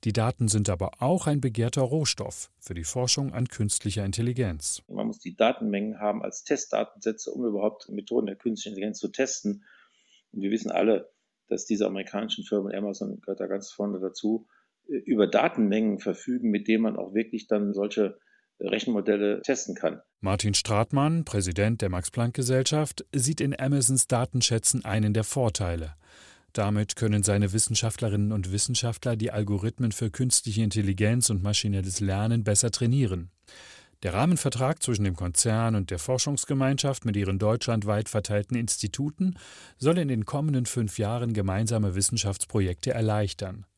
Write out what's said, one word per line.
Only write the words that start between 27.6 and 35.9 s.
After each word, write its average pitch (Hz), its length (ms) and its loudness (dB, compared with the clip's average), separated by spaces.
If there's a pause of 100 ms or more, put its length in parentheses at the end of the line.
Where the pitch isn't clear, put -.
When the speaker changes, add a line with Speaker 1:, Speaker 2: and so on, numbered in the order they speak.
Speaker 1:
und 92 180 -2
Wissenschaftler 117 640 -2
die 113 160 -2
Algorithmen 107 640 0
für 113 160 -2
künstliche 117 520 0
Intelligenz 107 680 2
und 98 120 0
maschinelles 98 600 0
Lernen 104 420 0
besser 110 280 2
trainieren. 117 600 0 (720)
Der 87 100 -2
Rahmenvertrag 135 680 2
zwischen 107 220 0
dem 92 100 0
Konzern 110 600 2
und 95 160 -2